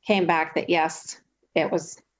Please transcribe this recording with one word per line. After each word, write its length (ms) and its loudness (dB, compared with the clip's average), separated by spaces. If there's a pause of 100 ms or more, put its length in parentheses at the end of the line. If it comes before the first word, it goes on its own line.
Came 200 2
back 300 0
that, 140 -2
yes, 520 -2 (340)
it 160 0
was 300 -6 (180)